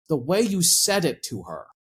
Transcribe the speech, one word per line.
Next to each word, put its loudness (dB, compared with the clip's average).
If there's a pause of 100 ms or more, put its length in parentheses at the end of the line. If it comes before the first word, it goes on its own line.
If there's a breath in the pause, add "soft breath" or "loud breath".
(100)
the 2
way 0
you 0
said 2
it -4
to -8
her, -12 (140)